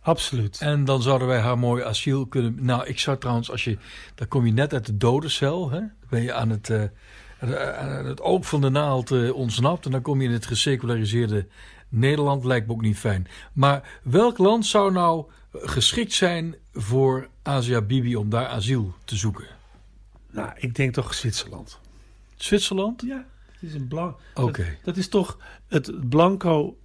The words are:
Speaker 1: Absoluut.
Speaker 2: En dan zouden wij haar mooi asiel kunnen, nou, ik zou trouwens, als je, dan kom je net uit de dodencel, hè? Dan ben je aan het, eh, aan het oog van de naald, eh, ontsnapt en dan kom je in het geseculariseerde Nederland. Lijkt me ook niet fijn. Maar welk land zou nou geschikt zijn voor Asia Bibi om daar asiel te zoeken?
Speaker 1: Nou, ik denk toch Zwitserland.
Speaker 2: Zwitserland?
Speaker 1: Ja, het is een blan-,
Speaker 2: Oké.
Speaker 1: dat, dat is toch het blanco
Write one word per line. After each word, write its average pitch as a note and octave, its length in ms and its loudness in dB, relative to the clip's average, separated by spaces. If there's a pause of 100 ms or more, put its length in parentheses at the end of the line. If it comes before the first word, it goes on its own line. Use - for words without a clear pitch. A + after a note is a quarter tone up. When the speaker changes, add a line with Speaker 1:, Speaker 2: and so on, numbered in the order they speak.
Speaker 1:
Absoluut. B2+ 600 0
Speaker 2:
En D3 240 0
dan C3+ 160 2
zouden B2+ 260 2
wij B2+ 120 2
haar A#2+ 180 2
mooi A#2+ 260 0
asiel C3+ 420 -2
kunnen, B2 300 -2 (100)
nou, B2 220 0
ik C#3+ 120 -6
zou C#3 180 -2
trouwens, A#2+ 340 -2
als B2 120 -6
je, G#2+ 140 -2 (380)
dan G#2+ 120 -8
kom B2 180 2
je A2+ 80 4
net C#3+ 200 2
uit A#2+ 120 -4
de G#2 120 -2
dodencel, C#3+ 760 0
hè? D#3+ 80 -4
Dan G#3+ 100 -6 (200)
ben A#2 120 0
je A#2+ 120 -2
aan A2+ 160 0
het, G#2+ 200 -4
eh, G#2+ 140 2 (960)
aan C3+ 260 -6
het C3 160 -8
oog F3+ 260 2
van D3 140 2
de C3+ 80 4
naald, C3+ 420 2
eh, B2 240 2
ontsnapt B2+ 500 0
en C3+ 60 -4
dan C3 100 -2
kom C3+ 200 0
je B2+ 60 0
in A#2+ 60 0
het A2+ 120 -2
geseculariseerde A2+ 1000 0 (420)
Nederland. C#3 540 2
Lijkt A#2+ 240 2
me A#2 60 -4
ook A2+ 80 -4
niet G#2+ 160 2
fijn. F#2+ 300 0 (260)
Maar C#3 500 0
welk A3 340 4
land G#3 280 4
zou G3+ 260 4
nou E3+ 340 2 (260)
geschikt - 640 -2
zijn E3 420 0 (180)
voor C3 540 2 (160)
Asia B2 380 0
Bibi A#2+ 340 0
om G#2 140 -2
daar A#2+ 180 0
asiel A2+ 460 -2 (120)
te A2 100 -8
zoeken? G#2 300 -2 (840)
Speaker 1:
Nou, G#2 240 -8
ik B2 200 -6
denk C3 180 0
toch - 200 -4
Zwitserland. - 680 -8 (560)
Speaker 2:
Zwitserland? G3+ 680 -2
Speaker 1:
Ja, C4 200 -10 (260)
het - 180 -20
is D3+ 40 -12
een C3+ 140 -8
blan-, D#3+ 280 -6 (180)
Speaker 2:
Oké. A#2+ 300 -2
Speaker 1:
dat, F2 40 -2 (160)
dat F3 140 -4
is F#3 120 -4
toch - 280 0 (300)
het C#3 420 -2
blanco E3+ 760 2